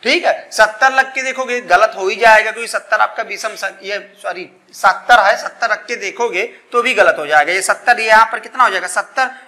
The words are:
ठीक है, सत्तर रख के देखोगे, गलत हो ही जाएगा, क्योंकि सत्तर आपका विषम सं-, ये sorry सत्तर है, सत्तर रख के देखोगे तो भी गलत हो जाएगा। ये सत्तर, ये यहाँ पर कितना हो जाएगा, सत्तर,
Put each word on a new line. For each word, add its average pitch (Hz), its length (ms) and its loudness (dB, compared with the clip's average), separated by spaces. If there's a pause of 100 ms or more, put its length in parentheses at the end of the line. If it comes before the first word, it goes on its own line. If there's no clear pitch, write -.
ठीक 320 220 0
है, - 260 -2
सत्तर 262 420 2
रख 262 220 0
के 269 80 -6
देखोगे, 254 400 -6
गलत 185 320 2
हो 190 120 -6
ही 214 100 -4
जाएगा, 220 340 4
क्योंकि 226 180 -10
सत्तर 214 300 -4
आपका 214 260 -2
विषम 202 300 -10
सं-, 190 280 -12
ये 196 160 -8 (180)
sorry 180 320 -10 (240)
सत्तर 214 480 2
है, 202 160 2
सत्तर 233 320 -6
रख 208 160 -4
के 240 120 -8
देखोगे 196 460 -6 (280)
तो 240 120 0
भी 254 100 0
गलत 185 240 4
हो 151 100 -8
जाएगा। 151 260 2
ये 190 100 0
सत्तर, 220 360 0
ये 220 80 -4
यहाँ 220 240 6
पर 220 80 -6
कितना 247 240 -2
हो 226 60 4
जाएगा, 180 200 -4
सत्तर, 247 420 -4 (160)